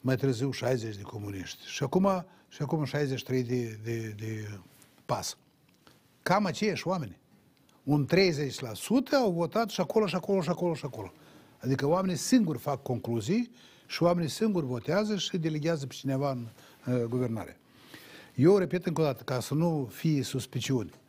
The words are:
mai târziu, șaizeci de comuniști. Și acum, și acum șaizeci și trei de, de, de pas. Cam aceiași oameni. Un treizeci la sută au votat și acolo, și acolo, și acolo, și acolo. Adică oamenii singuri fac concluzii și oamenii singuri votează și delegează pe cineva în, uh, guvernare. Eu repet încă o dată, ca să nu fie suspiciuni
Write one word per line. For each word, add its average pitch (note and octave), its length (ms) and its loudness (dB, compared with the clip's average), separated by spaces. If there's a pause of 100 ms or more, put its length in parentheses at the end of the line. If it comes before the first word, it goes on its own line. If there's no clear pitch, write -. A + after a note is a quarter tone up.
mai C3 160 2
târziu, C3+ 340 0
șaizeci A2+ 460 -2
de G2 60 -12
comuniști. G2+ 640 -10
Și - 160 -6
acum, F#3 420 2 (240)
și - 140 -10
acum D3+ 220 0
șaizeci C3+ 340 -2
și - 60 -10
trei C3 180 0
de, A#2 420 -2
de, A2+ 340 -4
de G#2+ 300 -6 (560)
pas. - 320 -4 (840)
Cam G3+ 220 4
aceiași F3+ 420 0
oameni. D#3 320 -4 (640)
Un D3 240 4
treizeci E3 540 2
la A2+ 140 -6
sută C4 420 2
au A#3+ 140 4
votat F3 400 0
și - 100 -6
acolo, G#3+ 260 2
și D#3+ 80 -2
acolo, F#3+ 280 0
și D3 60 -2
acolo, F3 260 0
și - 100 -10
acolo. A#2 280 -10 (460)
Adică C3 280 0
oamenii F3+ 300 2
singuri F#3+ 420 4
fac C#3+ 240 -4
concluzii A#2+ 680 0 (360)
și - 160 -4
oamenii E3+ 280 4
singuri F#3 360 0
votează E3+ 500 0
și F3+ 220 -4
delegează D#3 480 -2
pe A#2+ 80 -12
cineva C3+ 360 0
în, A#2+ 160 -4 (480)
uh, B2 100 2
guvernare. A#2 520 -4 (760)
Eu E3+ 220 8
repet F3+ 300 0
încă E3 140 0
o D#3+ 40 4
dată, C#3 180 0
ca B2+ 180 -2
să - 140 -4
nu D#3 380 2
fie D3+ 300 0
suspiciuni B2 680 -2 (180)